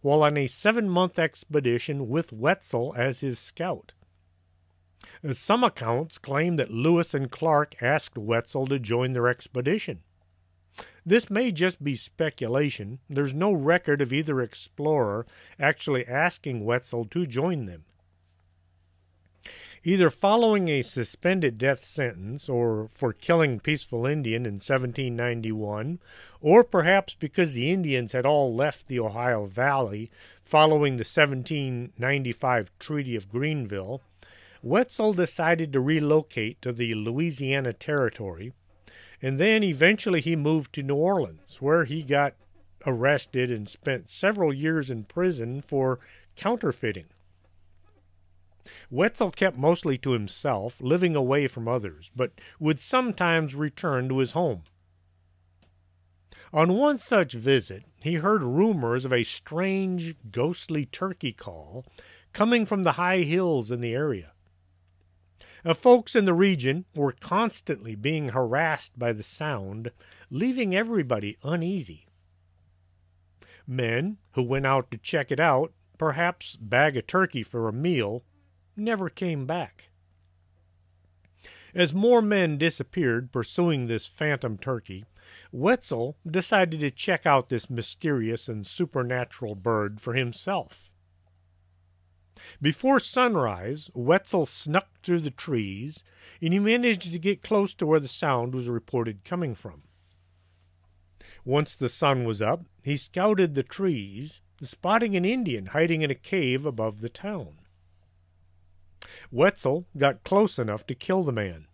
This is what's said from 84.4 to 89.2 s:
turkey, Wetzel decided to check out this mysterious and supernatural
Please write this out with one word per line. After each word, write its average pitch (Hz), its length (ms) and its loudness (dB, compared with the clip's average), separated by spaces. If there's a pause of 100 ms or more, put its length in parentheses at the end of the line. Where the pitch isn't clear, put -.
turkey, 107 480 -8 (480)
Wetzel 139 640 -2 (100)
decided 175 540 0
to 147 100 0
check - 360 -2
out 139 220 4
this 117 200 -4
mysterious 117 800 -4
and 107 180 -8
supernatural 123 880 -4